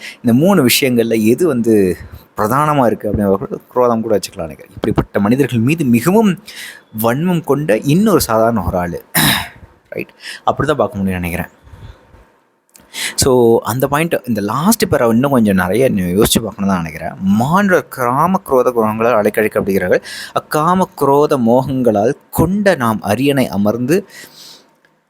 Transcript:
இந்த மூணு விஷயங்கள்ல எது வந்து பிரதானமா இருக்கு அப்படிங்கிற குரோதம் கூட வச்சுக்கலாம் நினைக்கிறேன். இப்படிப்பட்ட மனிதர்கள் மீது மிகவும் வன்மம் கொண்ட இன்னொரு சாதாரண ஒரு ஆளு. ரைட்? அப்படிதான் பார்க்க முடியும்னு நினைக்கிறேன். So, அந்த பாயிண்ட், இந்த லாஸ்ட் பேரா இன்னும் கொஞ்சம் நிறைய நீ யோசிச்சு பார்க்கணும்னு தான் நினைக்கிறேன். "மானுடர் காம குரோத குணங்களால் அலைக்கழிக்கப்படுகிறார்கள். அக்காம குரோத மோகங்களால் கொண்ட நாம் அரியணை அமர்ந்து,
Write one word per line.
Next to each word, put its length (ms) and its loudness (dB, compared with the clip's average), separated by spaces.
இந்த 180 -2
மூணு 340 4
விஷயங்கள்ல 580 0
எது 220 2
வந்து 500 2
பிரதானமா 500 2
இருக்கு 260 -2
அப்படிங்கிற 440 0
குரோதம் 320 0
கூட 180 0
வச்சுக்கலாம் 220 -10
நினைக்கிறேன். 340 -14
இப்படிப்பட்ட 460 -2
மனிதர்கள் 400 0
மீது 240 0
மிகவும் 540 2
வன்மம் 440 0
கொண்ட 320 0
இன்னொரு 440 2
சாதாரண 440 0
ஒரு 140 -2
ஆளு. 260 -6
ரைட்? 220 -10
அப்படிதான் 340 -2
பார்க்க 240 -2
முடியும்னு 220 -2
நினைக்கிறேன். 280 -6
So, 460 4
அந்த 280 -2
பாயிண்ட், 360 -2
இந்த 160 -4
லாஸ்ட் 440 0
பேரா 240 2
இன்னும் 220 2
கொஞ்சம் 260 4
நிறைய 320 2
நீ 120 -2
யோசிச்சு 420 0
பார்க்கணும்னு 240 -8
தான் 100 0
நினைக்கிறேன். 440 -8
"மானுடர் 680 2
காம 580 -2
குரோத 240 2
குணங்களால் 520 0
அலைக்கழிக்கப்படுகிறார்கள். 800 0
அக்காம 420 0
குரோத 400 2
மோகங்களால் 760 0
கொண்ட 440 0
நாம் 280 -2
அரியணை 460 0
அமர்ந்து, 580 -2